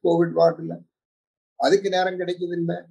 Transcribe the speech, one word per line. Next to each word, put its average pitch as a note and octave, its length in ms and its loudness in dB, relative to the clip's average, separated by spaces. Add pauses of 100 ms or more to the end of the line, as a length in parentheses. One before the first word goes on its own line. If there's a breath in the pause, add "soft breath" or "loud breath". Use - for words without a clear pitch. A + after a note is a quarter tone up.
கோவிட் E3+ 360 2
வார்டுல E3 380 2 (840)
அதுக்கு F#3+ 300 2
நேரம் F#3 300 -2
கிடைக்குது F3 360 -6
இல்ல E3+ 160 -2 (180)